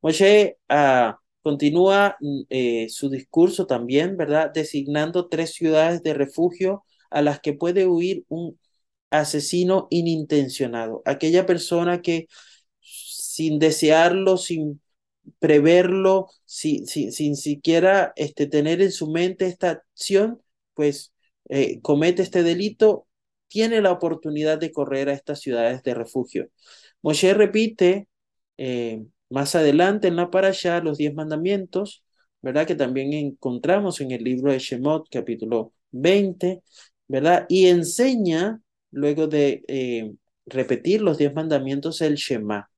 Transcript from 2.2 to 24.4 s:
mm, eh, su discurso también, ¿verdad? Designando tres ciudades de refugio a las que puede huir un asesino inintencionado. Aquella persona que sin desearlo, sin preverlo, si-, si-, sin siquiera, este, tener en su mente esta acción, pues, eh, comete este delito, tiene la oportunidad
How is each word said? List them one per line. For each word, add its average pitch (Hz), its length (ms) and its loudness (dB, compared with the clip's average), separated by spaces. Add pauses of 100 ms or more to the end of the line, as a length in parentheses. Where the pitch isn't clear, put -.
mm, 143 280 -6
eh, 120 400 -2
su - 180 -8
discurso 170 600 0
también, 139 500 0
¿verdad? 151 340 0
Designando 151 760 -4
tres 160 260 -4
ciudades 165 480 2
de 160 140 -2
refugio 175 680 -2 (280)
a 147 100 0
las 147 180 0
que 147 140 -4
puede 175 320 0
huir 180 440 0
un 170 300 -10 (520)
asesino 175 800 0
inintencionado. 143 1120 -2
Aquella 165 400 2
persona 175 560 0
que 165 260 -4 (540)
sin - 760 -6
desearlo, 165 760 4
sin 156 440 -6 (560)
preverlo, 180 920 4 (160)
si-, - 420 -6
si-, 120 240 -6
sin 147 240 -4
siquiera, 170 800 2
este, 147 320 -4
tener 151 340 0
en 190 100 2
su 156 200 -8
mente 180 340 -2
esta 180 240 -4
acción, 196 720 -2 (320)
pues, 147 400 -2 (360)
eh, 135 320 -2
comete 170 420 2
este 185 180 0
delito, 196 640 2 (420)
tiene 220 340 0
la 190 100 4
oportunidad 156 680 -2